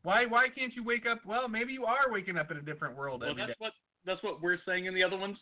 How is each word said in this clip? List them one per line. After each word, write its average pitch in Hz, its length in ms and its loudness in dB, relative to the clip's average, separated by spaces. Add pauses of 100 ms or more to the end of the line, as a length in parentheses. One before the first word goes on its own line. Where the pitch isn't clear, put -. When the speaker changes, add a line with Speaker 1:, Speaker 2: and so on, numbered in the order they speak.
Speaker 1:
Why, 214 240 4
why 240 280 4
can't 254 200 -4
you 247 100 -8
wake 233 260 0
up? 226 140 0
Well, 240 240 0
maybe 233 240 -2
you 262 140 -4
are 254 240 4
waking 185 260 -2
up 156 140 0
in 160 80 -6
a 143 40 -10
different 147 340 -6
world 139 240 -4
Speaker 2:
Well, 120 100 -2
Speaker 1:
every 175 120 -4
Speaker 2:
that's 220 100 -4
Speaker 1:
day. - 60 -10
Speaker 2:
what, 220 140 -6 (320)
that's 185 200 -4
what 180 180 -4
we're 175 240 2
saying 180 200 0
in 185 80 -2
the 185 100 6
other 185 120 2
ones, 196 260 -4